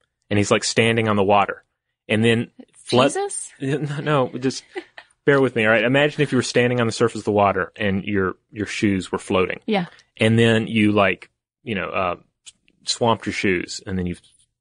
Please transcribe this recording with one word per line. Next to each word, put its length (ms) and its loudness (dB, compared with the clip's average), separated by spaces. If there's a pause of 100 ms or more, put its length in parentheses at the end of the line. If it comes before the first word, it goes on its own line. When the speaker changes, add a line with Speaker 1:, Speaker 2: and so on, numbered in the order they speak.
(300)
Speaker 1:
And 80 2
he's, 140 0
like, 100 2
standing 460 0
on 80 0
the 80 2
water. 400 0 (440)
And 160 2
then 260 2 (240)
flood 380 2
Speaker 2:
Jesus? 440 -6
Speaker 1:
<laughs> 40 -20
No, 720 -2
no, 80 -10
just 240 -4 (600)
bear 160 4
with 160 0
me, 80 0
all 80 4
right? 100 4
Imagine 400 0
if 80 0
you 80 2
were 40 2
standing 380 0
on 60 2
the 60 -2
surface 300 0
of 20 -20
the 80 -2
water 420 0
and 300 -4
your, 320 -2 (160)
your 140 -6
shoes 440 -2
were 80 -4
floating. 480 -2
Speaker 2:
Yeah. 200 -2 (320)
Speaker 1:
And 200 4
then 300 2
you, 240 2
like, 380 0 (340)
you 100 -8
know, 140 -6
uh, 280 -4 (680)
swamped 420 -2
your 60 -4
shoes 520 -2
and 140 -6
then 80 -4
you 80 -6 (460)